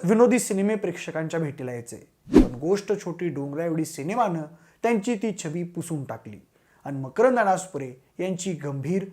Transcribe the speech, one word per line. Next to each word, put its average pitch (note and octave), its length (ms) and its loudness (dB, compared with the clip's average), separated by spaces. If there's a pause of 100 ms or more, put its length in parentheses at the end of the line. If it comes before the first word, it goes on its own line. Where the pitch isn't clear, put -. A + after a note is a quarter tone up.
विनोदी A3+ 340 8
सिनेमे G#3 360 0
प्रेक्षकांच्या E3+ 680 -4
भेटीला C3 320 -6
यायचे. A#2+ 240 -10 (320)
पण - 320 8
गोष्ट G3 340 0
छोटी F3 340 -4
डोंगरा C#3+ 360 -4
एवढी D#3+ 220 0
सिनेमानं F3 560 -2 (420)
त्यांची A#3 300 2
ती G#3+ 240 -2
छबी E3 260 -6
पुसून D#3+ 400 -6
टाकली A2+ 340 -12 (460)
आणि C#3 140 -6
मकरंद A3 400 2
अनासपुरे F3+ 540 0 (260)
यांची F#3 360 -4
गंभीर D3 580 -2